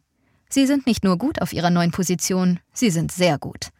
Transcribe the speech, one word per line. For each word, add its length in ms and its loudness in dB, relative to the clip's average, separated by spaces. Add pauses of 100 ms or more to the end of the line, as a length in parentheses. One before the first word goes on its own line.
(480)
Sie 180 2
sind 220 0
nicht 160 0
nur 140 2
gut 240 -4
auf 120 -4
ihrer 160 0
neuen 220 2
Position, 680 0 (140)
sie 160 0
sind 220 -2
sehr 260 2
gut. 320 -12 (100)